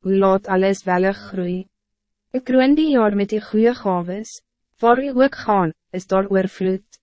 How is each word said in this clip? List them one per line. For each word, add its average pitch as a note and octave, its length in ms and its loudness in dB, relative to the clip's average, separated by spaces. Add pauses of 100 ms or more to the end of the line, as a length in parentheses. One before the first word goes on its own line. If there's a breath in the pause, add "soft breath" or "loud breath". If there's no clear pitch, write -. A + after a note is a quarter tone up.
u F#3+ 160 0
laat F#3+ 240 2
alles F#3+ 400 0
wellig F#3+ 320 0 (140)
groei. F3+ 260 -6 (760)
U B3+ 120 -4
kroon C4 320 4
die D#4 140 0
jaar G#3 260 2
met G3+ 160 -2
die G#3+ 80 -4
goeie A3+ 320 0
gawes, F#3 640 -6 (420)
waar A#3+ 240 2
u C#4+ 140 -4
ook C4+ 320 0
gaan, F#3 260 0 (160)
is F#3 160 -10
daar G3 240 -2
oorvloed. F#3+ 560 -2 (160)